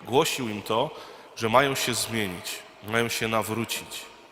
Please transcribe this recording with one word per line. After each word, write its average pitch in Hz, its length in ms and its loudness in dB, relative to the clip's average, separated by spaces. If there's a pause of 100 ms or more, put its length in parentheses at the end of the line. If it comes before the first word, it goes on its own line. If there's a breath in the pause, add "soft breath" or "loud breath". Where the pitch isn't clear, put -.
głosił 131 440 2
im 104 140 -6
to, 120 280 0 (460 loud breath)
że 113 120 0
mają 135 260 6
się 127 200 0
zmienić, 104 640 -2 (300)
mają 117 200 2
się 113 200 0
nawrócić. 110 760 -2 (280)